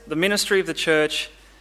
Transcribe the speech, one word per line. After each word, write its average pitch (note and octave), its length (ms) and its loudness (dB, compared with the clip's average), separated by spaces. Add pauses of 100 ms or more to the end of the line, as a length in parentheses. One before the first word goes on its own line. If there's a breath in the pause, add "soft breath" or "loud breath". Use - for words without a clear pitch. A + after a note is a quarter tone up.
the D3+ 80 -6
ministry G3 420 0
of F3 80 0
the D#3+ 80 -6
church D3+ 560 0 (300 soft breath)